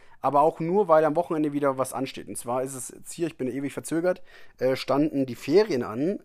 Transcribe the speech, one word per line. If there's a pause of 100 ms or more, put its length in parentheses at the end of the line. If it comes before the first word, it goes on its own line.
(200)
aber
auch
nur,
weil
am
Wochenende
wieder
was
ansteht.
Und
zwar
ist
es
jetzt
hier,
ich
bin
ewig
verzögert, (360)
äh,
standen
die
Ferien
an,